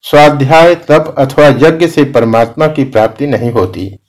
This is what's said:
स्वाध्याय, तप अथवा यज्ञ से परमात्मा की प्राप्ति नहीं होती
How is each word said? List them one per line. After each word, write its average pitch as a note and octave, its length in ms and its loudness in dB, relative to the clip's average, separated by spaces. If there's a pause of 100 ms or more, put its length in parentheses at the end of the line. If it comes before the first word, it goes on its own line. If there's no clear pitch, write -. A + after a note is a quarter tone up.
स्वाध्याय, D3 720 2
तप D#3 420 -2
अथवा C#3+ 300 2
यज्ञ D#3+ 400 2
से D#3 160 -2
परमात्मा A#2 640 0
की D3+ 160 -4
प्राप्ति A2 440 -2
नहीं A#2+ 240 -4
होती G2 580 -6